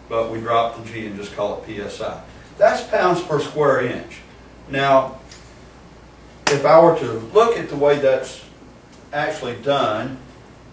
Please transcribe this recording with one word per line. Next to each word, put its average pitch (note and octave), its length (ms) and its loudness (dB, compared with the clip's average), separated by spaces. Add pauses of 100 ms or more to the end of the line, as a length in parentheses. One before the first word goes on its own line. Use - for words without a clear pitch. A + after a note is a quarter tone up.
but A2+ 220 -2
we A2+ 80 -8
drop A#2 380 0
the G#2+ 120 -16
G A2 180 -10
and G2+ 100 -12
just G2+ 180 -12
call G2+ 240 -4
it - 80 -14
P G#2+ 140 -10
S G2 200 -10
I. - 220 -10 (360)
That's - 260 4
pounds F3+ 380 0
per D3 180 -2
square C3+ 440 2
inch. - 360 -8 (480)
Now, C#3 500 2 (1300)
if C#3 160 2
I D3+ 140 8
were E3+ 200 8
to A#2+ 140 -6 (200)
look G3 240 4
at E3 140 -6
the D3 40 -8
way C#3+ 240 2
that's B2+ 460 0 (680)
actually C3 440 -6
done, B2+ 600 -2 (540)